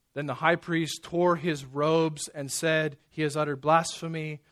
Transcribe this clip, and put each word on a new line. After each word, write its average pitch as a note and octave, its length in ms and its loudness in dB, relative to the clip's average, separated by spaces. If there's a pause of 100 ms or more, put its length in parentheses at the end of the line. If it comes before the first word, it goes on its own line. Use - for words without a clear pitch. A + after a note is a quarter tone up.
(140)
Then D3 120 -6
the C#3 80 -4
high D#3+ 240 2
priest E3 460 -4
tore F3 340 2
his D3 260 -4
robes D3+ 720 0
and C#3 160 -8
said, D#3 460 0 (120)
"He - 120 -6
has D3+ 160 0
uttered D3 240 -2
blasphemy. D#3+ 800 0 (100)